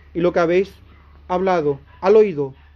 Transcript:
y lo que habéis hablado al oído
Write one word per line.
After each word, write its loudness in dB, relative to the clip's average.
y -6
lo 0
que 0
habéis 0
hablado -2
al 4
oído 0